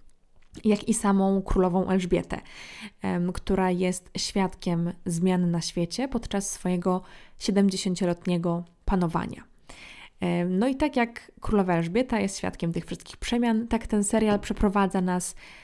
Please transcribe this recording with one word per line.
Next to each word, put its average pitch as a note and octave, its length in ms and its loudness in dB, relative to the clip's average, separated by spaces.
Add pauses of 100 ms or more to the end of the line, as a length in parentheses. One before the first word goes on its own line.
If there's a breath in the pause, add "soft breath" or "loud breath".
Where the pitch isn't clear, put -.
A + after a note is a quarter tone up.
(640)
jak G#3+ 260 2
i A3 40 4
samą G3 480 2
królową F#3 480 2
Elżbietę, F3+ 520 0 (600 loud breath)
em, F3+ 320 -2
która F#3+ 380 0
jest F3+ 460 -2
świadkiem F3 760 -2 (120)
zmian F3+ 460 2
na E3+ 100 0
świecie E3+ 460 -4
podczas G#3+ 440 -4
swojego F3+ 500 0 (380 loud breath)
siedemdziesięcioletniego F3+ 1200 0 (220)
panowania. F3 580 0 (760 loud breath)
Em, F3+ 400 0
no A#3+ 80 2
i C4+ 80 0
tak C#4+ 200 0
jak A#3 360 -2 (100)
królowa G3 320 2
Elżbieta G#3 460 0
jest G3 180 -2
świadkiem E3+ 360 -4
tych E3 120 -4
wszystkich - 320 -12
przemian, A#3 500 0
tak A3+ 200 -2
ten G#3 160 2
serial G#3+ 360 2
przeprowadza G3 640 2
nas F3+ 340 -2 (280 loud breath)